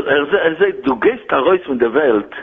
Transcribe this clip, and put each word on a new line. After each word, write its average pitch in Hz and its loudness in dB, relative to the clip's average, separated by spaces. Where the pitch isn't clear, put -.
ער 143 0
זע-, 202 2
ער 160 0
זאגט, 196 0
דו 131 0
גייסט 233 -2
ארויס 151 2
פון 135 -4
דער 117 2
וועלט, 117 0